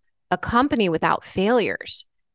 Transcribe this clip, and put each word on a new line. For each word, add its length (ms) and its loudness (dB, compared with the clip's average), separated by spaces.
a 60 2
company 520 0
without 340 0
failures, 840 0